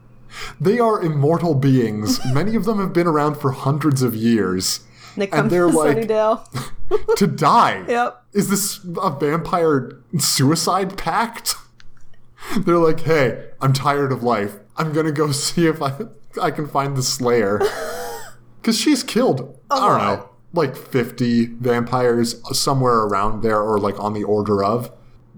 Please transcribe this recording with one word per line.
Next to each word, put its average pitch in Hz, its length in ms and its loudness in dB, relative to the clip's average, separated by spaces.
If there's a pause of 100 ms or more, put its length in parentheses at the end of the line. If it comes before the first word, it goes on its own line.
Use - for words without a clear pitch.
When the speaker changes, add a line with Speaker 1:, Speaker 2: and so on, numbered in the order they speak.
(600)
Speaker 1:
They 202 200 2
are 220 220 2
immortal 160 540 2
beings. 127 680 2
Speaker 2:
<laughs> 127 80 2
Speaker 1:
Many 190 220 2
of 185 100 0
them 214 140 0
have 180 120 -2
been 170 160 2
around 147 300 0
for 135 140 -2
hundreds 139 500 0
of 117 140 0
years. 101 680 0 (340)
Speaker 2:
They 202 100 -2
Speaker 1:
And 196 60 -6
Speaker 2:
come - 180 2
Speaker 1:
they're 175 200 4
Speaker 2:
to 160 80 4
Speaker 1:
like, 151 200 2
Speaker 2:
Sunnydale. 220 1160 0
<laughs> - 20 -
Speaker 1:
"To 190 100 4
die? 143 600 2
Speaker 2:
Yep. 240 360 -2 (100)
Speaker 1:
Is 202 160 0
this - 300 -2 (200)
a 185 120 0
vampire 156 800 0 (260)
suicide 175 800 0
pact?" 202 580 -4 (1000)
They're 170 200 2
like, 165 240 4
"Hey, 151 480 0 (120)
I'm 135 120 4
tired 143 380 0
of 120 120 -4
life. 104 320 0 (220)
I'm 156 160 -2
gonna 156 180 0
go 151 200 0
<laughs> - 0 -
see 165 360 0
if 156 140 0
I, 135 120 -2 (480)
I 165 100 0
can 151 160 -6
find 139 300 -2
the 131 60 0
Slayer." 120 600 2
Speaker 2:
<laughs> - 60 0 (920)
Speaker 1:
'Cause 226 160 2
she's 277 240 2
killed, 202 380 0 (280)
Speaker 2:
A - 40 -4
Speaker 1:
I 269 60 0
don't 202 180 2
Speaker 2:
lot. 101 220 0
Speaker 1:
know, - 100 -18 (240)
like, 135 240 0
fifty 120 680 0
vampires 120 960 0 (160)
somewhere 127 420 2
around 104 440 0
there, 107 180 2
or, 107 160 2
like, 101 220 -2
on 104 140 -4
the 107 100 -4
order 104 400 0
of. 117 260 0 (480)